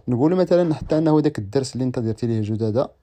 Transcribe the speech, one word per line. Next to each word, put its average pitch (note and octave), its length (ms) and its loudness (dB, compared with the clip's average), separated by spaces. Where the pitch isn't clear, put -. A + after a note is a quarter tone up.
نقولوا D3 300 2
مثلًا F3 360 2
حتى - 240 -2
انه D#3 220 4
داك D3+ 180 0
الدرس A2+ 340 -4
اللي B2 120 -4
انت B2+ 140 -4
درتي A2+ 280 -4
ليه A2+ 140 0
جدده A2 500 -2